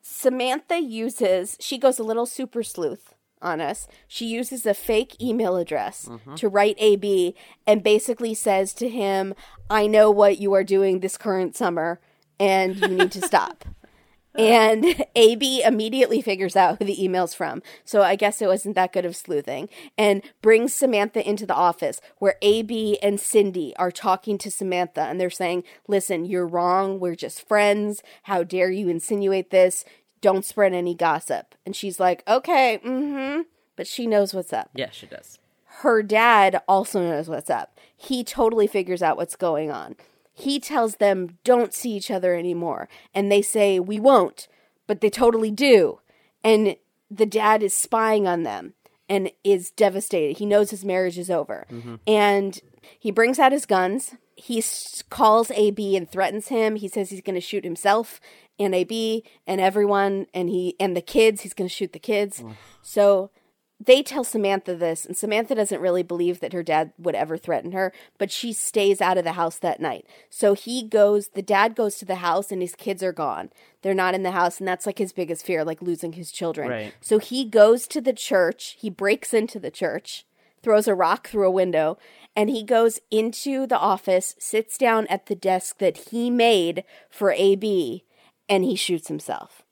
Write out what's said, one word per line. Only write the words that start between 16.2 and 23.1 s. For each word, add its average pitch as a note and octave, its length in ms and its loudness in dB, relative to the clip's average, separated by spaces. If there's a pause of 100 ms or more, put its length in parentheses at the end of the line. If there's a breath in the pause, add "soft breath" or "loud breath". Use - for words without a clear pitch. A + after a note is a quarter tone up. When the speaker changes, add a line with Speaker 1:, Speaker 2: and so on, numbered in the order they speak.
Speaker 1:
figures F#3+ 360 -2
out F3+ 220 4
who G#3 40 -2
the G3 180 -4
email's F3+ 320 0
from. C#3+ 300 -8 (220 loud breath)
So G#3 160 2
I G3 160 4
guess G#3 240 -2
it G#3 80 0
wasn't F#3+ 260 -2
that F#3 160 0
good F3+ 140 -2
of F3 100 -6
sleuthing. D3 540 -6 (280 loud breath)
And G#3 240 4 (200 loud breath)
brings A3+ 320 6
Samantha A3 520 0
into G#3 200 -4
the F3 100 -2
office E3+ 460 0 (160 soft breath)
where G3 240 2
A G#3 200 4
B A3 400 -2
and G3+ 160 0